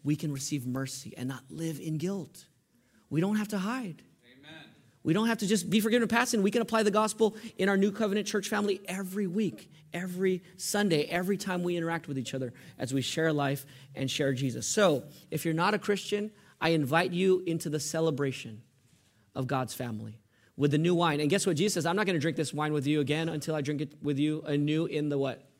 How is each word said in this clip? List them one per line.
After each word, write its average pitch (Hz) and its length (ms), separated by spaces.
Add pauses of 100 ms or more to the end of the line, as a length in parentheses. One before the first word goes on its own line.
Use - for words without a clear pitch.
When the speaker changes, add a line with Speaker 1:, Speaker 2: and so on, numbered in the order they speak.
Speaker 1:
we 147 120
can 151 160
receive 135 340
mercy 131 520
and 123 100
not 131 220
live 160 300
in 156 180
guilt. 175 480 (640)
We 143 100
don't 202 160
have 214 140
to 214 80
hide. 208 440 (240)
Speaker 2:
Amen. 147 400 (380)
Speaker 1:
We 160 100
don't 220 140
have 233 120
to 202 80
just 180 220
be 208 120
forgiven 226 220
of 214 60
past 240 220
sin. 220 100
We 202 100
can 240 100
apply 220 220
the 208 80
gospel 214 440 (220)
in 190 100
our 196 100
new 196 140
covenant 202 360
church 208 200
family 202 380
every 190 420
week, 185 420 (220)
every 180 500 (140)
Sunday, 180 480
every 180 340
time 185 260
we 175 120
interact 165 320
with 139 100
each 127 160
other 131 200 (260)
as 123 140
we 135 80
share 160 320
life 143 320 (280)
and 131 160
share 139 240
Jesus. 123 320
So, 175 380 (260)
if 156 140
you're 165 100
not 175 200
a 202 60
Christian, 208 520 (320)
I 165 60
invite 160 420
you 185 360
into 165 240
the 151 80
celebration 139 840 (720)
of 127 140
God's 131 260
family 113 460 (360)
with 143 140
the 147 80
new 170 160
wine. 165 260
And 151 80
guess 185 200
what? 175 80
Jesus 196 180
says, 165 140
"I'm 170 80
not 208 100
gonna 180 140
drink 151 180
this 156 160
wine 151 180
with 147 140
you 151 140
again 147 300
until 156 260
I 151 60
drink 143 200
it 135 220
with 143 160
you 151 240
anew 151 420
in 151 240
the" 143 80
what? 135 320 (100)